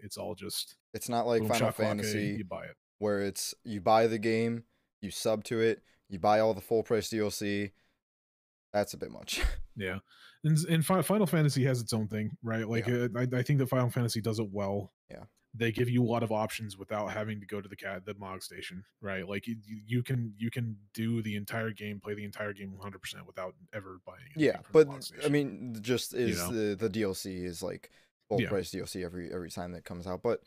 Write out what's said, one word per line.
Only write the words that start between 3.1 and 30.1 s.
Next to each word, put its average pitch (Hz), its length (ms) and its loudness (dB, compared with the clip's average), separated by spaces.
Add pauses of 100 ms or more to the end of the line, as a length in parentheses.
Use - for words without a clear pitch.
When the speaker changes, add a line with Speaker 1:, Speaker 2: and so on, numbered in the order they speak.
Speaker 2:
it's, - 320 -4 (100)
you 104 160 -6
buy 113 280 8
the 113 100 2
game, 113 460 2 (360)
you 98 100 -6
sub 107 340 0
to 117 160 -2
it, 113 220 4 (280)
you 98 80 -6
buy 104 220 6
all 110 120 6
the 98 80 0
full 113 220 2
price 107 260 2
D 110 120 0
L 104 100 2
C. 101 400 -2 (1040)
That's 104 180 2
a - 60 -12
bit - 120 -8
much. - 360 -6
<laughs> - 40 4 (260)
Speaker 1:
Yeah. 95 240 -4 (440)
And, 151 140 6 (100)
and 160 160 4
Fi-, 185 160 4
Final 202 260 4
Fantasy 147 380 4
has 131 160 2
its 110 140 -4
own 110 140 0
thing, 107 340 -2
right? 113 260 -2
Like, 113 180 0
Speaker 2:
Yeah. 120 280 2
Speaker 1:
uh, 123 60 0 (140)
I, 123 40 4
I 123 40 2
think 143 180 4
that 131 100 2
Final 127 180 4
Fantasy 117 320 0
does 107 180 0
it 110 120 0
well. 101 420 -2 (180)
Speaker 2:
Yeah. - 120 -14 (320)
Speaker 1:
They 113 180 2
give 120 160 2
you 123 140 4
a - 20 6
lot 117 180 2
of 110 100 0
options 107 440 -2
without 101 340 -4
having 107 300 -4
to 98 60 -14
go 101 160 -4
to 101 60 -12
the 98 80 -12
ca-, 98 280 -8
the 104 100 -8
Mog 95 280 -10
station, 92 420 -12 (160)
right? 95 260 -4
Like, 101 200 -4
you, 117 180 -4
you, 107 220 -12
you 120 160 0
can, 120 340 -2
you 117 140 -2
can 113 260 -4 (160)
do 113 300 0
the 104 140 -4
entire 110 340 -4
game, 104 280 -8
play 104 160 -6
the 104 100 -8
entire 104 280 -8
game 98 200 -10
one 95 100 -16
hundred 95 180 -12
percent 92 260 -14
without 92 280 -10 (180)
ever 95 320 -12
buying - 160 -18 (160)
anything 156 60 2
Speaker 2:
Yeah, 127 140 4
Speaker 1:
from - 80 -10
the - 80 -18
Speaker 2:
but, 156 160 10
Speaker 1:
Mog 139 80 -10
Speaker 2:
I 135 40 -12
Speaker 1:
station. - 320 -2
Speaker 2:
mean, 123 480 -2
just 117 320 0
Speaker 1:
You 110 140 -2
Speaker 2:
is 113 120 2
Speaker 1:
know? 87 140 -2
Speaker 2:
the, 107 220 2
the 110 160 0
D 107 140 0
L 95 100 0
C 92 300 -6
is, 87 180 -6
like, 92 280 -6 (380)
full 107 140 2
Speaker 1:
Yeah. 98 80 0
Speaker 2:
price 95 200 0
D 92 100 -6
L 95 60 -6
C 92 160 -6
every, 87 300 -8
every 87 180 -6
time 90 220 -8
that 85 120 -14
comes 87 220 -10
out, 90 160 -6